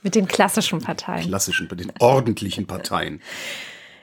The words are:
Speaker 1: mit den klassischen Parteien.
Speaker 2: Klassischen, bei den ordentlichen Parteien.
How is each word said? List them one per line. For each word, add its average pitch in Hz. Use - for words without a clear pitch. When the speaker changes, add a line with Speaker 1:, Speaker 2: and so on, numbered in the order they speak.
Speaker 1:
mit 202
den 202
klassischen 190
Parteien. 170
Speaker 2:
Klassischen, -
bei 92
den 87
ordentlichen 113
Parteien. 80